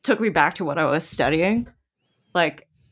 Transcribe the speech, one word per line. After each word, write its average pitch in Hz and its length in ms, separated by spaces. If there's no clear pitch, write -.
took 214 180
me 226 80
back 160 260
to 196 100
what 147 140
I 160 80
was 151 220
studying. 180 600
Like, 160 340